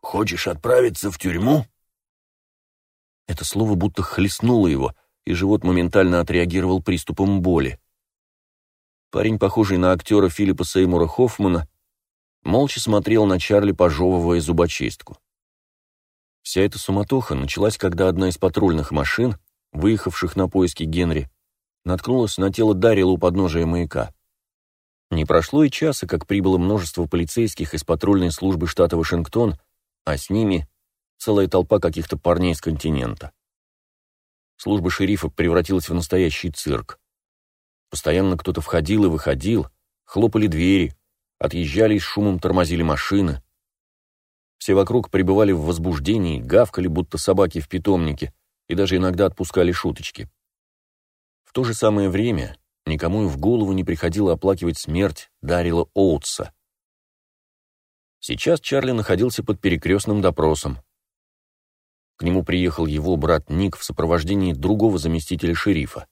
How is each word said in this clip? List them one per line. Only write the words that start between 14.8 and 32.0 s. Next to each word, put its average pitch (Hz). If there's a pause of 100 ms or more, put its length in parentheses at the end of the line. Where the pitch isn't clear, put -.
Вся -
эта 104
суматоха 107
началась, 85
когда 90
одна 92
из 85
патрульных 85
машин, 104 (380)
выехавших 95
на 95
поиски 90
Генри, 80 (540)
наткнулась 110
на 98
тело 107
Даррелла 98
у 92
подножия 87
маяка. 82 (960)
Не 80
прошло 85
и 143
часа, 147
как 82
прибыло 95
множество 87
полицейских 87
из 76
патрульной 90
службы 87
штата 87
Вашингтон — 85 (480)
а 76
с -
ними 95 (500)
целая 101
толпа 92
каких-то 82